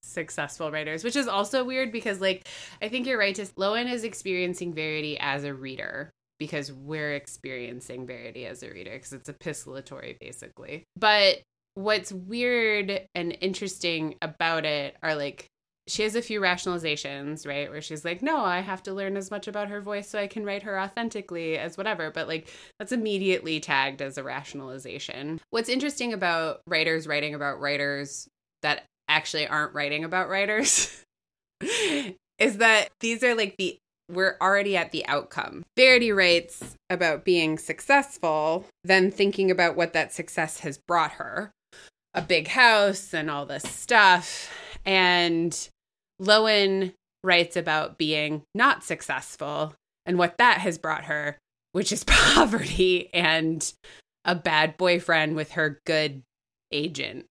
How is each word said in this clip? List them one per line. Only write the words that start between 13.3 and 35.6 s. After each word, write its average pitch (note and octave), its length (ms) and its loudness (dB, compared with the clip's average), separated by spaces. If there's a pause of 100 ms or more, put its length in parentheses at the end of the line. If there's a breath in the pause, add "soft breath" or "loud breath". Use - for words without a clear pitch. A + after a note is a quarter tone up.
interesting E3+ 800 -4
about D#3+ 440 -2
it D3 380 -4
are, D#3 120 0
like, C#3+ 300 -8 (420)
she - 160 -4
has G#3+ 120 -2
a A#3 60 0
few A3 180 -6
rationalizations, D#3 1080 -2
right, C#3+ 220 -4
where D3+ 120 -12
she's D3+ 240 -10
like, F3 160 -6
"No, D4+ 160 0
I F#3 220 0
have F#3+ 240 -8
to F#3+ 100 -8
learn G3 240 -4
as F#3+ 140 -8
much G#3 160 -8
about G#3 220 -6
her G#3 120 -8
voice G3+ 260 -8
so G#3+ 120 -6
I G3+ 80 -4
can G#3 180 -8
write G3+ 180 -6
her G3 160 -6
authentically F#3+ 800 -6
as D#3 200 -6
whatever." F#3+ 340 -4
But, D#3+ 160 -6
like, D#3+ 200 -6 (300 loud breath)
that's G#3+ 140 -8
immediately F#3+ 680 0
tagged C#3 420 0
as C3+ 160 -8
a C3+ 60 -10
rationalization. C3+ 1300 -10
What's A3+ 180 -2
interesting B3 460 -2
about E3+ 540 -2
writers D#3+ 400 0
writing D3 260 -2
about C#3+ 260 -6
writers C#3+ 680 -4 (340)
that D3 240 -2 (220)
actually D3+ 400 0
aren't D3+ 260 -2
writing D3 300 -4
about F3 260 -2
writers G#3 760 0 (260)
<laughs> - 300 -20
is C#4+ 1000 -2
that A3 320 4 (100)
these A3+ 240 -2
are, A#3+ 100 4
like, A3 240 -2
the, F#3 220 -4 (300)
we're F#3 300 0
already G3 380 2
at E3+ 140 -2
the - 160 -6
outcome. - 580 -4 (100)